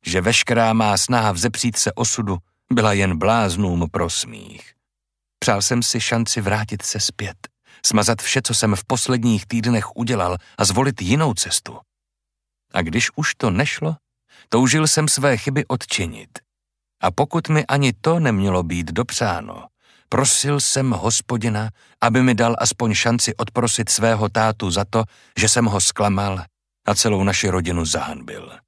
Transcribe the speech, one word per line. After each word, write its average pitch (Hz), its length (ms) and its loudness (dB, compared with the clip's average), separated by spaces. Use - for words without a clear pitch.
že 90 140 0
veškerá 113 520 2
má 107 260 2
snaha 113 340 2
vzepřít 110 440 -2
se - 160 0
osudu 104 460 -2
byla 110 200 4
jen 95 260 2
bláznům 92 720 2
pro 85 200 -2
smích. - 640 -10
Přál 101 180 2
jsem 120 200 0
si - 180 -2
šanci 117 400 -2
vrátit 107 420 -2
se - 180 -6
zpět, - 360 -6
smazat 107 360 2
vše, - 200 0
co - 120 -2
jsem 107 220 2
v - 80 -6
posledních 120 640 0
týdnech 117 500 -2
udělal, 101 400 -2
a 104 60 -8
zvolit 127 380 0
jinou 127 320 2
cestu. - 440 -6
A 90 100 -2
když 82 340 -2
už - 180 -4
to - 160 -2
nešlo, 147 460 -2
toužil 226 380 4
jsem 156 220 2
své 135 280 2
chyby 123 300 -2
odčinit. - 640 -6
A 92 60 2
pokud 147 380 -2
mi 151 180 2
ani 139 260 2
to 170 280 0
nemělo 98 420 2
být 87 240 -4
dopřáno, 85 800 -4
prosil 139 520 0
jsem 135 300 0
Hospodina, 110 800 -2
aby 120 220 4
mi 127 120 6
dal 117 240 2
aspoň 117 360 0
šanci 117 420 0
odprosit 117 520 -2
svého 110 400 2
tátu 110 420 0
za 98 140 0
to, 113 200 0
že 107 100 2
jsem 120 160 4
ho 104 160 0
zklamal 101 640 0
a 101 80 2
celou 98 300 2
naši 98 240 0
rodinu 90 360 0
zahanbil. 78 680 -8